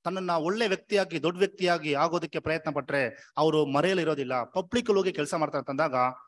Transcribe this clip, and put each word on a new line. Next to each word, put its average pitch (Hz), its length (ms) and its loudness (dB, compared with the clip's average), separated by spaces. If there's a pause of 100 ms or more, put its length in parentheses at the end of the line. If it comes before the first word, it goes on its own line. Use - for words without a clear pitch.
ತನ್ನನ್ನ 180 280 -4
ಒಳ್ಳೆ 180 360 0
ವ್ಯಕ್ತಿಯಾಗಿ, 185 560 -2
ದೊಡ್ಡ 175 160 0
ವ್ಯಕ್ತಿಯಾಗಿ 175 540 0
ಆಗೋದಕ್ಕೆ 170 460 0
ಪ್ರಯತ್ನ 160 320 -2
ಪಟ್ರೆ, 139 640 -4
ಅವರು 151 280 4
ಮರೆಯಲಿರೋದಿಲ್ಲ. 143 760 0
Public 190 460 -2
ಅಲ್ಲಿ 196 100 4
ಹೋಗಿ 185 120 0
ಕೆಲಸ 147 220 -4
ಮಾಡ್ತಾರೆ 151 260 -2
ಅಂತಂದಾಗ, 139 360 -2 (320)